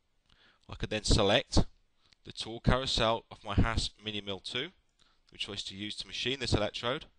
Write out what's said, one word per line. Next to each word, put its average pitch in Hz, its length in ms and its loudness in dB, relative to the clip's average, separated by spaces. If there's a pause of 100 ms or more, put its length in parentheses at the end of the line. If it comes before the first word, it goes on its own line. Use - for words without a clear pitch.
(680)
I - 60 -12
could - 140 -6
then 107 140 -2
select - 600 6 (600)
the - 80 -14
tool 113 280 -8
carousel 123 680 2
of - 140 -20
my 104 100 -6
Haas 107 380 2 (120)
Mini 104 180 -6
Mill 98 180 -8
two, 135 300 -6 (600)
which - 160 -8
I 107 40 -10
wish 98 140 -8
to 98 100 -12
use 104 220 -8
to - 100 -12
machine 123 320 -4
this 120 140 -2
electrode, 120 520 -2 (140)